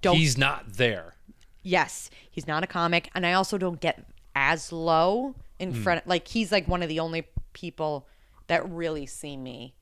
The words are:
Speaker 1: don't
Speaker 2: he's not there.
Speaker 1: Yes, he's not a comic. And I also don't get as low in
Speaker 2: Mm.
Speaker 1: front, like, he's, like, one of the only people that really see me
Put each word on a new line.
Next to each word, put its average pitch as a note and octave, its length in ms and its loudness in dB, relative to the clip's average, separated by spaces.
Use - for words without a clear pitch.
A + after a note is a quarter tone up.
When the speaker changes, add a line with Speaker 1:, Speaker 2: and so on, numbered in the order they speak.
Speaker 1:
don't F3+ 140 6
Speaker 2:
he's D3+ 220 6
not C3+ 360 0
there. F#2+ 420 0
Speaker 1:
Yes, F3+ 460 0
he's - 180 -10
not D#3 160 -2
a F#3+ 40 -4
comic. E3+ 460 0
And F#3 120 -2
I F3 80 4
also F#3+ 240 2
don't F3 240 -2
get - 240 -2
as C#3+ 360 2
low E3+ 640 2
in F3+ 140 -4
Speaker 2:
Mm. A2+ 100 -4
Speaker 1:
front, E3+ 240 0
like, F3+ 220 0
he's, A3+ 220 0
like, F#3+ 160 2
one F3+ 140 0
of E3+ 80 -4
the D#3 100 -2
only E3 280 -4
people D#3 540 -6
that E3 220 2
really E3 360 -4
see C#3+ 320 -12
me B2+ 440 -12